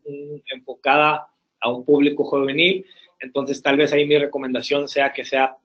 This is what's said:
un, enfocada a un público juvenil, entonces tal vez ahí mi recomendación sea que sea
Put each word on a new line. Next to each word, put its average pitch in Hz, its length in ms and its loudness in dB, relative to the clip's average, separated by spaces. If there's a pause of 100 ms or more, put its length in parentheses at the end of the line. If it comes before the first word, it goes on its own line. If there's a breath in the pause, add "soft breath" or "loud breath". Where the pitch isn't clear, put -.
un, 143 380 -12 (100)
enfocada 143 760 0 (320)
a 117 120 -2
un 127 120 -8
público 143 400 4
juvenil, 147 600 0 (340 loud breath)
entonces 131 440 -6
tal 143 160 2
vez 143 140 4
ahí 147 120 4
mi 147 140 4
recomendación 139 680 -4
sea 139 240 0
que 127 120 -10
sea 135 400 0